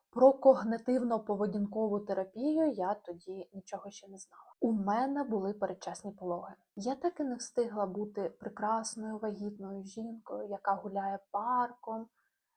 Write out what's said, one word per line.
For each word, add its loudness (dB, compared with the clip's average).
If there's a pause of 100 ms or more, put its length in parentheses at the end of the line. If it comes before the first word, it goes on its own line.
(120)
Про 10
когнитивно-поведінкову 2
терапію 2
я 0
тоді -12
нічого -10
ще -20
не -16
знала. -20 (160)
У 2
мене 0
були -2
передчасні -6
пологи. -6 (220)
Я -4
так -4
і 0
не -2
встигла -2
бути -4
прекрасною -4
вагітною -6
жінкою, -10
яка 0
гуляє -4 (120)
парком, -2 (480)